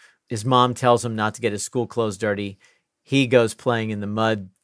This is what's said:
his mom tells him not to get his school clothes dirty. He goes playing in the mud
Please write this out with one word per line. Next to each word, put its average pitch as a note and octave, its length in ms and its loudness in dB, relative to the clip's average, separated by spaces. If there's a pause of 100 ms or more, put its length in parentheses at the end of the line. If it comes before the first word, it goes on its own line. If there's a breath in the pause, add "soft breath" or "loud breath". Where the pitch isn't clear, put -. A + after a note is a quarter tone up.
(300 soft breath)
his A2 160 -6
mom B2 280 4
tells A#2+ 300 2
him A2+ 140 -6
not G#2+ 180 -2
to - 60 -18
get A#2 100 0
his G2+ 120 -6
school B2 220 -4
clothes G#2+ 320 -4
dirty. G2+ 400 -4 (460 soft breath)
He C3+ 240 2
goes A#2 260 4
playing A2+ 360 -2
in G#2+ 100 -6
the G2+ 80 -6
mud G#2+ 420 -2 (140)